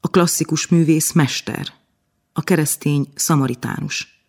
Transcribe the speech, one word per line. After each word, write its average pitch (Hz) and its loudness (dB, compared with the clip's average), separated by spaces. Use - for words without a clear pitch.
A 170 -2
klasszikus 165 0
művész 160 2
mester, - -2
a 156 -6
keresztény 147 0
szamaritánus. - -4